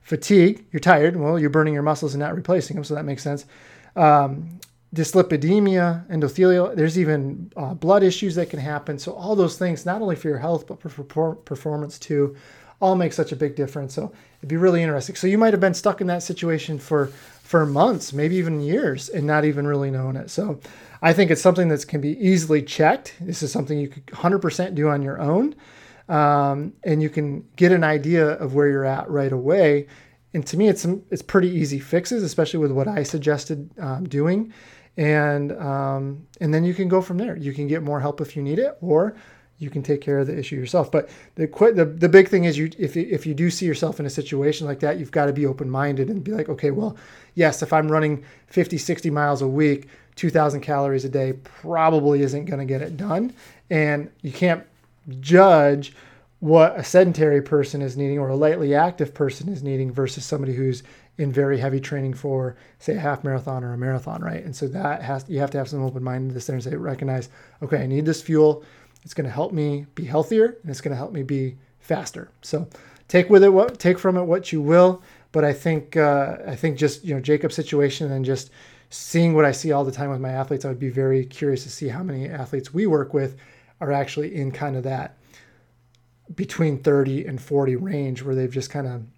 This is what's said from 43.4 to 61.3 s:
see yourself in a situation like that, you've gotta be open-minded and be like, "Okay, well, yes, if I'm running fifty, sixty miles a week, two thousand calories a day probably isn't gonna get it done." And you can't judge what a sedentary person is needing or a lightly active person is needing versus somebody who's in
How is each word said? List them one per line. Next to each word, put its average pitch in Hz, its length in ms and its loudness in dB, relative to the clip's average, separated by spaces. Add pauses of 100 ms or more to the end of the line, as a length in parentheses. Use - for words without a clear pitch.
see 175 160 -4
yourself 156 340 -2
in 147 60 -4
a 135 40 -6
situation 147 580 -2
like 139 140 -6
that, 156 180 -2
you've 139 120 -10
gotta 143 200 2
be 143 140 -2
open-minded 135 640 -2
and 196 140 -6
be 202 100 -6
like, 160 160 -4
"Okay, 143 220 -2
well, 208 260 -4 (380)
yes, 160 260 2
if 151 100 -4
I'm 156 160 4
running 151 380 0 (220)
fifty, 170 300 -2
sixty 165 320 -4
miles 147 320 0
a 135 60 0
week, 143 400 0 (280)
two 170 140 -2
thousand 147 320 2
calories 139 440 -2
a 131 40 -6
day 131 240 -2 (100)
probably 160 800 2
isn't 143 240 -2
gonna 139 200 -6
get 135 160 -2
it 165 160 -10
done." 202 360 -4 (360)
And 151 400 0 (120)
you 139 120 -8
can't 170 320 0 (540)
judge 147 720 6 (460)
what 160 380 6
a 139 60 -6
sedentary 156 580 4
person 143 400 -2
is 131 140 -6
needing 143 240 -2
or 131 100 -2
a 135 60 -2
lightly 151 400 2
active 165 380 0
person 139 340 -4
is 160 160 -8
needing 131 280 -4
versus 131 340 -4
somebody 135 280 -4
who's 131 300 -4 (340)
in 143 140 -2